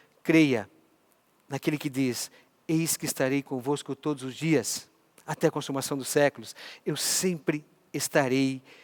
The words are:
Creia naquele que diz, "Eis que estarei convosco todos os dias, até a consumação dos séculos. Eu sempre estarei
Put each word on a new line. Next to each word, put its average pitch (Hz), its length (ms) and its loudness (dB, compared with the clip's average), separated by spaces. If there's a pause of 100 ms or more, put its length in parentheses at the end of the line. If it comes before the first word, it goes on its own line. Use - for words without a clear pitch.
(220)
Creia 143 480 4 (800)
naquele 143 300 -4
que 147 120 -6
diz, 127 400 -2 (380)
"Eis 165 300 0
que - 80 -8
estarei 139 360 0
convosco 135 540 -4
todos 147 280 -4
os 127 120 -8
dias, 147 540 0 (360)
até 156 220 0
a 147 40 2
consumação 139 460 -4
dos 127 120 -6
séculos. 135 440 2 (320)
Eu 151 120 -2
sempre 160 680 -2 (280)
estarei 135 680 0 (220)